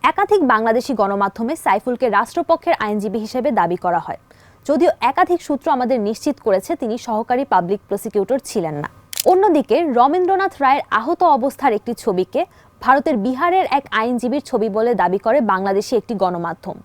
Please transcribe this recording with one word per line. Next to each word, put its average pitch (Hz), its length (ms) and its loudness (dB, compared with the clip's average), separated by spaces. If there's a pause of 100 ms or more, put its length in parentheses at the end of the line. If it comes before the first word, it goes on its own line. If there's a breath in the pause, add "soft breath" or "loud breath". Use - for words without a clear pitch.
একাধিক 370 460 2
বাংলাদেশি 226 460 2
গণমাধ্যমে 202 640 -2
সাইফুলকে 240 520 0
রাষ্ট্রপক্ষের 311 680 0
আইনজীবী 208 400 -4
হিসেবে 233 320 -4
দাবি 180 260 0
করা 175 220 -2
হয়, - 180 -8 (500 soft breath)
যদিও 294 240 4 (100)
একাধিক 339 420 0
সূত্র 294 280 -4
আমাদের 247 300 0
নিশ্চিত 220 400 -4
করেছে 196 360 0
তিনি 240 220 -6
সহকারী 247 460 -2
পাবলিক 190 440 0
প্রসিকিউটর 202 560 -2
ছিলেন 165 300 -4
না। 147 140 -6 (380)
অন্যদিকে 330 680 2
রমেন্দ্রনাথ 370 640 2
রায়ের 277 300 2
আহত 269 320 0
অবস্থার 269 500 2
একটি 220 220 -4
ছবিকে 202 520 -2 (340 soft breath)
ভারতের 285 360 2
বিহারের 277 540 0
এক 277 200 0
আইনজীবীর 240 500 -2
ছবি 226 280 -2
বলে 226 260 0
দাবি 185 240 0
করে 240 220 2
বাংলাদেশি 196 560 0
একটি 220 180 -4
গণমাধ্যম। 175 600 -4 (100)